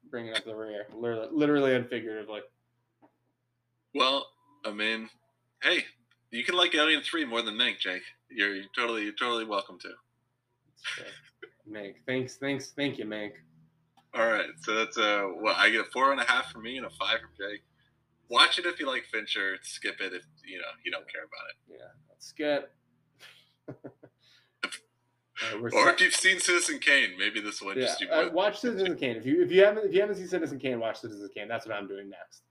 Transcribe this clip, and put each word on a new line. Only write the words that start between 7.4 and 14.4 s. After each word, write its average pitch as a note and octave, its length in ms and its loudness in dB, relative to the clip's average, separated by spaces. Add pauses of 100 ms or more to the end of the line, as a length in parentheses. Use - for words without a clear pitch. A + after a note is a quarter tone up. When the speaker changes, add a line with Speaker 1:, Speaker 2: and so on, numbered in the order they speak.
Speaker 2:
than G#2+ 120 -6
Mank, A#2+ 240 0
Jake. F2+ 240 -4 (280)
You're, G2+ 240 0
you're G2 100 -8 (120)
totally, A#2 280 0
you're G#2 100 -6
totally A#2 300 0
welcome G2 360 -4
to. - 100 -14 (920)
Speaker 1:
Sure. - 220 -8 (680)
Mank, G#2 240 -12 (120)
thanks, B2+ 300 -2
thanks, C#3 340 -4
thank C#3+ 280 -4
you, A#2 60 -6
Mank. G#2+ 280 -6 (840)
Speaker 2:
All A2+ 120 2
right, G#2+ 200 2 (140)